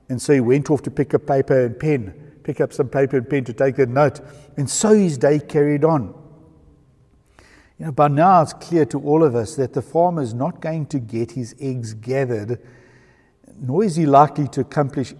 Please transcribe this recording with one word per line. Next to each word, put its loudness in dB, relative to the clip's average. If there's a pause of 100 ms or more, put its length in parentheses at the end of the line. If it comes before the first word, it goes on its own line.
And -6
so 2
he 4
went 2
off 0
to -8
pick -4
up 0
paper 2
and -4
pen, -4 (300)
pick -6
up -2
some -2
paper 0
and -2
pen -2
to -10
take 0
that 2
note. 0 (360)
And -4
so 4
his 2
day 2
carried 0
on. 0 (1600)
You -12
know, -6
by 4
now 6
it's 0
clear 0
to -6
all 2
of 4
us -4
that -2
the -4
farmer 0
is -6
not -6
going -6
to -6
get -6
his -10
eggs -8
gathered, -4 (1040)
nor -2
is -2
he 0
likely 4
to -4
accomplish -4